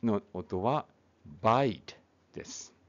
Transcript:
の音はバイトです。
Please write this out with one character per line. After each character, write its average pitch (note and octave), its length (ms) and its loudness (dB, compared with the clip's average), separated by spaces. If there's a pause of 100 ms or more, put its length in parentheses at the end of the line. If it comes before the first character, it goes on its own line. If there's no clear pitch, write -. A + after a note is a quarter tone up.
の G#2+ 180 2 (120)
音 F#2 280 -6
は B2+ 240 0 (560)
バ A#2+ 240 6
イ F#2 200 -2
ト - 100 -16 (380)
で - 120 -12
す。 - 280 -16 (160)